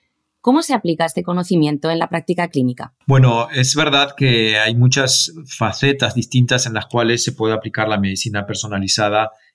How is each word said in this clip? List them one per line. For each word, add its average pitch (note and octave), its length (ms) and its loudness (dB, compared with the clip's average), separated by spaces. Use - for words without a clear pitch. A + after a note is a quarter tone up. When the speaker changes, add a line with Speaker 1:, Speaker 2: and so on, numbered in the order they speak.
Speaker 1:
¿Cómo C4+ 200 4
se C#4+ 140 -2
aplica E3+ 300 0
este F3 180 -4
conocimiento E3 640 0
en E3 80 0
la E3 100 -2
práctica F3 420 -4
clínica? B2+ 440 -4
Speaker 2:
Bueno, B2 420 4
es B2+ 260 -2
verdad C#3+ 400 2
que A2+ 440 2
hay A2+ 160 0
muchas B2+ 580 2
facetas B2+ 640 -2
distintas B2 540 0
en A2 80 -8
las G#2+ 100 -6
cuales A#2 380 0
se - 80 -4
puede A2 240 -2
aplicar A2 340 -4
la G#2+ 100 0
medicina G2 460 -4
personalizada G#2 880 -2